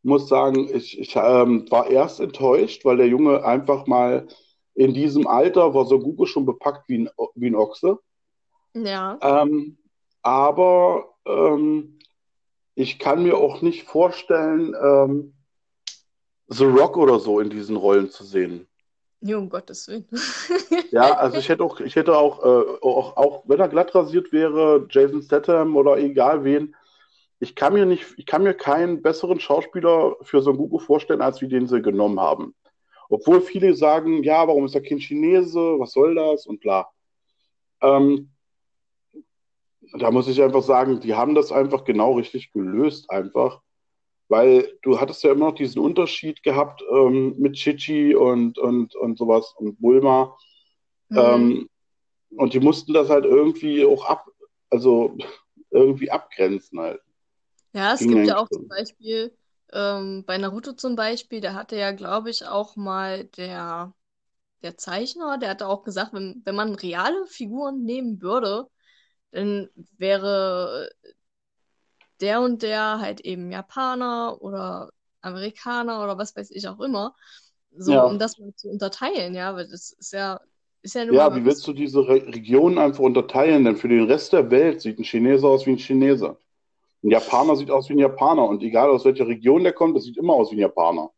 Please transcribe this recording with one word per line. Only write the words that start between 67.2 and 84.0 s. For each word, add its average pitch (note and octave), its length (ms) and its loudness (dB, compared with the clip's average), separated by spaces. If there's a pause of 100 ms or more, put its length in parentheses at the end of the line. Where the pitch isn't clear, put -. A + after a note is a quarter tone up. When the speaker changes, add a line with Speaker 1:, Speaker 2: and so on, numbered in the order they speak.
Speaker 2:
Figuren C4+ 580 -10
nehmen A3+ 380 -8
würde, G#3+ 460 -6 (640)
dann G3+ 360 -8 (300)
wäre F#3+ 920 -4 (1300)
der G#3 200 -2
und B3 220 -4
der G#3+ 380 -6
halt G3+ 200 -10
eben F3+ 300 -12
Japaner A#3+ 920 -10
oder F#3+ 480 -14 (320)
Amerikaner A3 800 -10
oder G3 160 -8
was G#3 180 -12
weiß G#3 140 -16
ich G3+ 180 -14
auch G3 120 -16
immer. B3 340 -8 (640)
So, F3 160 -2
Speaker 1:
Ja. C3+ 100 6
Speaker 2:
um G#3 160 2
das A3 200 -6
mal G3+ 180 -20
zu G#3 120 -18
unterteilen, G3+ 640 -8
ja, F#3 200 -8
weil F3+ 140 -12
das - 240 -20
ist - 200 -20
ja, G3 280 -8 (420)
ist G3+ 120 -18
ja A#3+ 100 -6
nun A#3 100 0
Speaker 1:
Ja, D3 140 6
Speaker 2:
mal C3 80 0
Speaker 1:
wie - 0 -
Speaker 2:
wirklich A#2+ 100 -2
Speaker 1:
willst C#3+ 200 0
du D3+ 60 -8
diese C#3 360 -2
Re-, C3 180 2
Regionen B2 520 0
einfach C#3+ 220 0
unterteilen? C3 640 2
Denn A2+ 120 2
für B2 120 -6
den A#2 160 4